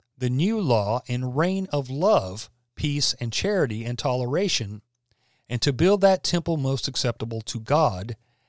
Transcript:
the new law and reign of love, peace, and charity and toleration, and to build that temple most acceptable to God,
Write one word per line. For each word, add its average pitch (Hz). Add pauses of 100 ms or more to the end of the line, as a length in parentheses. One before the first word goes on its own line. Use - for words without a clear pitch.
(160)
the 127
new 180
law 117
and 123
reign 185
of 139
love, 135 (240)
peace, 147
and 117
charity 143
and 123
toleration, 127 (680)
and 120
to 143
build 180
that 190
temple 165
most 135
acceptable 117
to -
God, 113 (320)